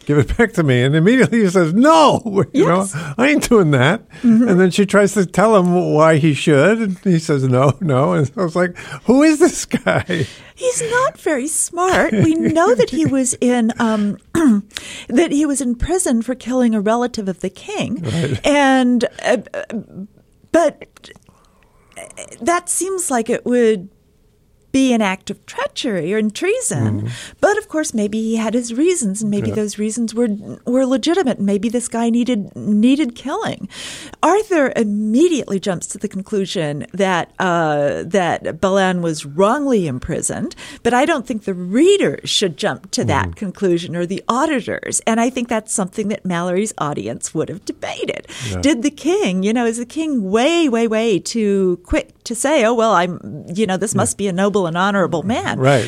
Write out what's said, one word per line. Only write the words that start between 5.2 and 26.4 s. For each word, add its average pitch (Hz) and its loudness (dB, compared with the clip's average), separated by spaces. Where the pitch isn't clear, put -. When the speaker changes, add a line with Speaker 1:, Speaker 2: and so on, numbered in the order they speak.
Speaker 1:
tell 214 4
him 180 2
why 160 6
he 151 4
should, 156 4
and 202 -4
he 175 2
says, 147 0
"No, 131 4
no." 151 2
And 147 0
I 202 -2
was 165 -4
like, 180 -2
"Who 262 4
is 311 4
this - 2
guy?" 175 -2
Speaker 2:
He's 508 -4
not 508 0
very 294 -2
smart. 339 0
We 311 4
know 330 2
that 494 2
he 311 0
was 262 0
in, 240 2
um, 214 0
<clears throat> 233 4
that 311 2
he 285 0
was 277 -2
in 247 -2
prison 277 -2
for 254 -6
killing 247 0
a 220 0
relative 226 -2
of 180 -8
the 190 -4
king. 359 -8
Speaker 1:
Right. 147 -2
Speaker 2:
And, 262 2
uh, 233 2
uh, - -8
but 320 0
that 349 -2
seems 370 -4
like 240 -2
it 226 -4
would 220 0
be 269 2
an 226 2
act 190 -4
of - -14
treachery 208 -6
or 214 -2
treason. 311 -2